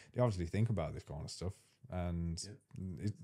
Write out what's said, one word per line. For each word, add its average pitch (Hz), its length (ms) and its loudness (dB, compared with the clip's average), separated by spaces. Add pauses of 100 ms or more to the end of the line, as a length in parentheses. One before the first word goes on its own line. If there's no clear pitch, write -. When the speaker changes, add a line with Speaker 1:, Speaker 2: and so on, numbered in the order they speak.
(120)
Speaker 1:
they - 80 2
obviously 101 260 4
think 104 240 4
about 80 240 0
this - 80 -8
kind 73 220 -8
of - 60 -8
stuff. 90 240 -4 (360)
And 85 520 0 (360)
Speaker 2:
Yeah. 92 280 -4
Speaker 1:
it, 104 180 0